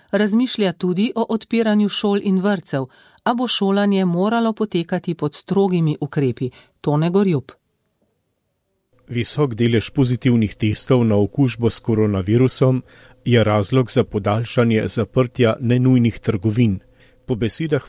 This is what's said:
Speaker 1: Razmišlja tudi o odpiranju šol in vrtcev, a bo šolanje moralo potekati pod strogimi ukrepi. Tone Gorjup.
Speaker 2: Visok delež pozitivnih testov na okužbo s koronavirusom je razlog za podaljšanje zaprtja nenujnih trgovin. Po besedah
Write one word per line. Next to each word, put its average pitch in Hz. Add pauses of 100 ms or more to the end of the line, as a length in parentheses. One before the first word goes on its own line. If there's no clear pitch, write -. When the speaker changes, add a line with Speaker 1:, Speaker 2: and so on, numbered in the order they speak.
(120)
Speaker 1:
Razmišlja 208
tudi 180
o 226
odpiranju 220
šol 202
in 190
vrtcev, 180 (380)
a 226
bo 240
šolanje 196
moralo 220
potekati 180
pod 147
strogimi 180
ukrepi. 135 (300)
Tone 156
Gorjup. 185 (1600)
Speaker 2:
Visok 120
delež 113
pozitivnih 120
testov 117
na 107
okužbo 113
s -
koronavirusom 113 (420)
je 120
razlog 107
za 117
podaljšanje 110
zaprtja 120
nenujnih 123
trgovin. 110 (480)
Po 127
besedah 131